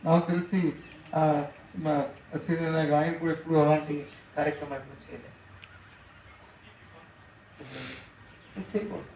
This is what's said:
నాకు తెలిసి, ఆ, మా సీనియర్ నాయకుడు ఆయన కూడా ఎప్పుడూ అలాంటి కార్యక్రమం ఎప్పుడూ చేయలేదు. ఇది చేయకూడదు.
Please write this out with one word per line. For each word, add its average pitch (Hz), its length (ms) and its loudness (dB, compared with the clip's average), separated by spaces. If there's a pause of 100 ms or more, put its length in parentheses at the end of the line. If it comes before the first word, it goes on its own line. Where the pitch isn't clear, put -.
నాకు 170 220 6
తెలిసి, 175 340 0 (540)
ఆ, 151 320 4 (300)
మా 156 180 0 (440)
సీనియర్ 165 340 0
నాయకుడు 151 240 4
ఆయన 160 160 4
కూడా 165 200 -2
ఎప్పుడూ 160 280 2
అలాంటి 151 460 4 (300)
కార్యక్రమం 147 400 -2
ఎప్పుడూ - 260 -12
చేయలేదు. - 320 -18 (3250)
ఇది 190 100 -8 (100)
చేయకూడదు. - 400 -6